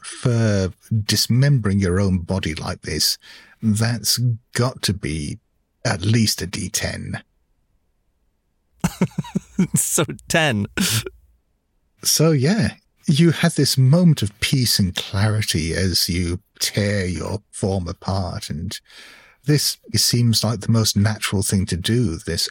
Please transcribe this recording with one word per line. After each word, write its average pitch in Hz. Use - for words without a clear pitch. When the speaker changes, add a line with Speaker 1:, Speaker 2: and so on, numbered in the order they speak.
Speaker 1:
for 107
dismembering 113
your 92
own 95
body 85
like -
this, -
that's 113
got 123
to 104
be 76
at 107
least 107
a -
D 98
ten. 92
Speaker 2:
<laughs> 175
So -
ten. 131
Speaker 1:
So, 160
yeah, 147
you 165
had -
this -
moment 151
of -
peace 127
and 92
clarity 101
as 87
you 87
tear 101
your 90
form 98
apart. 92
And 85
this -
seems 117
like 110
the -
most 110
natural 104
thing 95
to 92
do, 98
this -